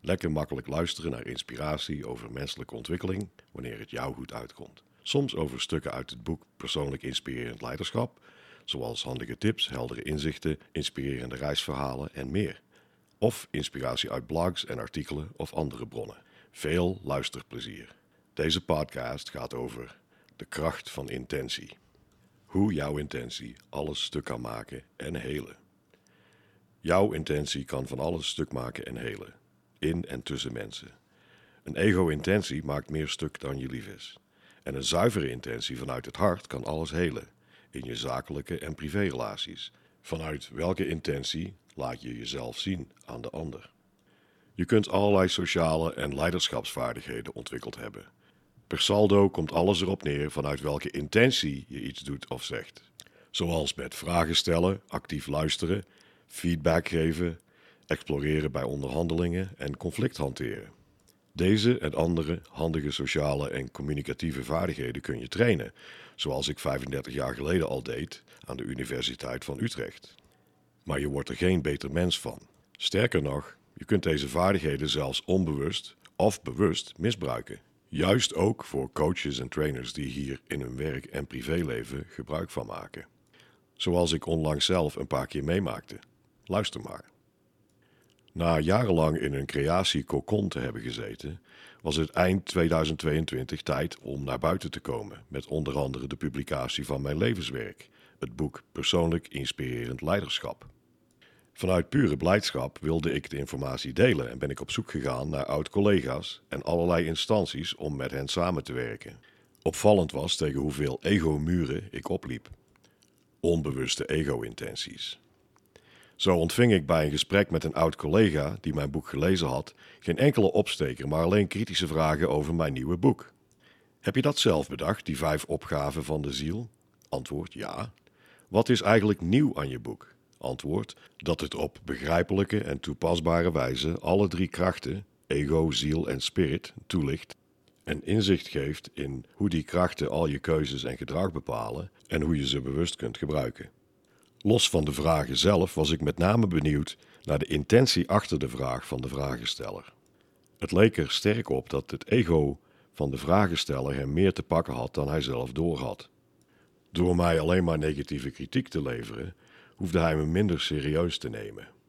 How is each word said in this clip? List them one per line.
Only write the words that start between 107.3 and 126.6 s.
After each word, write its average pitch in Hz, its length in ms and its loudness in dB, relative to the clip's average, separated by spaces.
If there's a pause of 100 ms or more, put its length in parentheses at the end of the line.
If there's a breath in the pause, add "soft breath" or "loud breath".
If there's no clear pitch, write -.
om 76 220 -4
met 65 140 -4
hen 69 180 -4
samen 87 360 0
te - 80 -10
werken. 62 460 -8 (440 soft breath)
Opvallend 92 500 6
was 73 240 -2
tegen 71 240 0
hoeveel 69 420 0
egomuren 80 880 2
ik - 180 -10
opliep. - 400 -4 (920 soft breath)
Onbewuste 73 640 0
ego-intenties. - 1160 -4 (960 loud breath)
Zo 92 200 6
ontving 95 360 6
ik 85 140 6
bij 80 180 6
een 76 60 2
gesprek 95 400 4
met 82 140 0
een 80 100 -2
oud-collega 76 840 4
die 73 140 -2
mijn 71 160 0
boek 76 180 -4
gelezen 82 380 2
had, 65 280 -2 (260 loud breath)
geen 85 180 0
enkele 123 340 6
opsteker, 69 560 0
maar 78 140 2
alleen 95 240 6
kritische 92 400 -2
vragen 78 440 2
over 76 240 0
mijn 80 180 0
nieuwe 67 240 -2
boek. 104 360 2 (680 soft breath)
"Heb - 140 -2
je 131 80 2
dat 147 160 2
zelf 78 300 4
bedacht, 78 380 -2
die 78 100 -2
vijf 76 280 0
opgaven 73 600 -2
van 76 180 -2
de 71 100 -4
ziel?" 85 360 -4 (400)